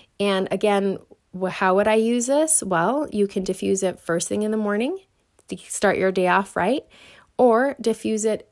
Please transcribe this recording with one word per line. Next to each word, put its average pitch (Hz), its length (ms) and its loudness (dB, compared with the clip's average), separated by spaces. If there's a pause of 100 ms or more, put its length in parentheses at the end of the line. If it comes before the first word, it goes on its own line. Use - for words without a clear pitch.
(200)
And 196 300 0
again, 196 480 0 (380)
wh-, 185 120 -4
how 185 280 0
would 208 120 4
I 214 60 4
use 226 320 2
this? 302 360 2
Well, 202 480 0
you 202 160 0
can 190 180 -6
diffuse 190 380 -2
it 180 160 -4
first 170 300 -4
thing 202 140 -4
in 214 80 -2
the 220 60 -2
morning 220 420 -2 (500)
to 185 80 -10
start - 400 0
your 190 160 0
day 185 160 2
off 190 260 0
right, 208 300 -2 (540)
or 254 420 4
diffuse 220 440 -2
it 214 280 -4